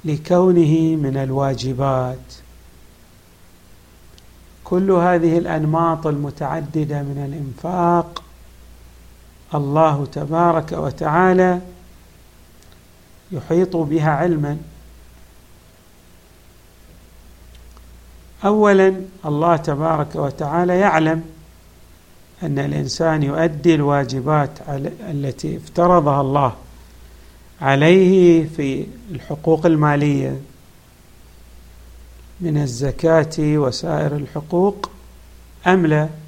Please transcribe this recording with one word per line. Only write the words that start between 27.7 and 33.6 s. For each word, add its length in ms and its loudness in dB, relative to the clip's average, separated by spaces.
في 300 -4
الحقوق 560 -2
المالية 720 0
من 220 -2
الزكاة 760 0
وسائر 800 -2